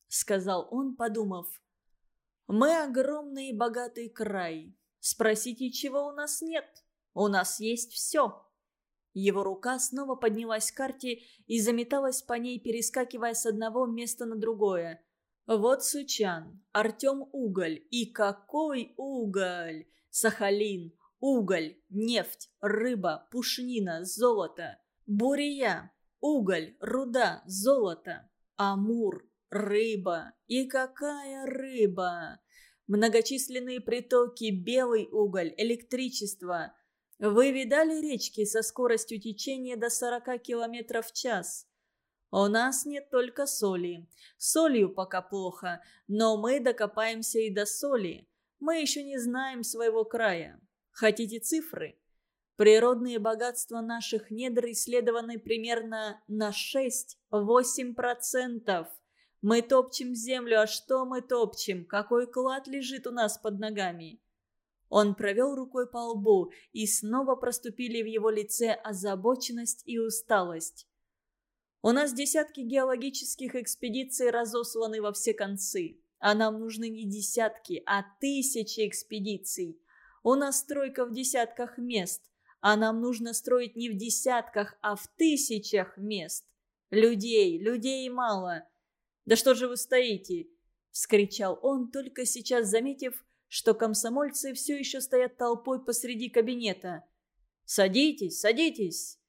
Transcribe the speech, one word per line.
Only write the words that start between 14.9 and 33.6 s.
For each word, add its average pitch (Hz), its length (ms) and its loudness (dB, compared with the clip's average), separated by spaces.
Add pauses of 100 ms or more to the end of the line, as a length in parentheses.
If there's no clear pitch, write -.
Вот 240 360 2
Сучан, 202 800 -4 (100)
Артём 269 600 0
уголь. 185 500 -2 (100)
И 240 140 -2
какой 240 920 -2
уголь! 185 880 -4 (240)
Сахалин, 202 840 0 (260)
уголь, 190 580 0 (120)
нефть, 214 600 -2 (100)
рыба, 208 720 0
пушнина, 233 720 -4
золото. 185 760 0 (260)
Бурия, 254 880 0 (260)
уголь, 190 600 0
руда, 233 680 0
золото. 196 840 0 (260)
Амур, 202 680 0 (240)
рыба! 202 840 0 (140)
И 262 180 0
какая 269 800 -6
рыба! 196 920 -2 (480)
Многочисленные 247 920 2